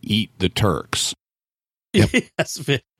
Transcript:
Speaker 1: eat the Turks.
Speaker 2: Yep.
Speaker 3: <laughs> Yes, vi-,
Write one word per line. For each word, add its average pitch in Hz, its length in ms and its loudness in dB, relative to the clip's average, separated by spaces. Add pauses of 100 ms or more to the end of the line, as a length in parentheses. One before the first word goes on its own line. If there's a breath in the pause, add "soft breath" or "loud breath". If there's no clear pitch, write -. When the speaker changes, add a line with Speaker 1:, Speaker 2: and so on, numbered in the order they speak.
Speaker 1:
eat 104 360 -2
the 95 120 0
Turks. - 640 -2 (800)
Speaker 2:
Yep. 196 180 4
Speaker 3:
<laughs> - 260 -2
Yes, - 200 -4
vi-, 139 240 -2 (180)